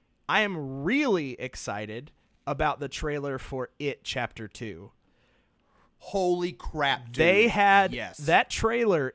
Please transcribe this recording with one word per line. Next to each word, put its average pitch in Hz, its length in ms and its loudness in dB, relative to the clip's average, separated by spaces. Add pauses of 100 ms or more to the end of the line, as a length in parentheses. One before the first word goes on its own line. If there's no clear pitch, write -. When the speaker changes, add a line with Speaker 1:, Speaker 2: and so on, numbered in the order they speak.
(280)
Speaker 1:
I 185 120 2
am 147 420 -4
really 190 580 2
excited 107 680 -8 (340)
about 139 360 -2
the 139 80 -6
trailer 143 500 -4
for 131 400 -8
It 143 240 -6
Chapter 117 460 -6
Two. 101 420 -12 (1080)
Speaker 2:
Holy 180 540 0
crap, 139 540 -2
dude. 120 80 -14
Speaker 1:
They 190 340 6
had 196 460 4
Speaker 2:
Yes. 107 240 -8
Speaker 1:
that 160 320 2
trailer 220 640 2